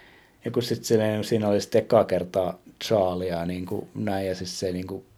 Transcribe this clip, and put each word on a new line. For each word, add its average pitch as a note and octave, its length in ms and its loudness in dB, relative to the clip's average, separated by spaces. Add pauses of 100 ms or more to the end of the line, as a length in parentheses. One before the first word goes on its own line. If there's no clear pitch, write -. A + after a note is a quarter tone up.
(460)
ja A#2 60 -4
kun A#2+ 120 0
sit - 200 -4
silleen, G#2+ 400 2
siinä G#2+ 240 0
oli G2+ 140 4
sit - 140 -6
ekaa G#2+ 280 6
kertaa F2+ 540 -2 (260)
Charliea F2+ 600 0
niinku F2+ 500 -6
näin, G2 320 -2
ja F#2 80 -2
siis F#2 240 -8
se F#2+ 120 -2
niinku F#2 320 -6 (140)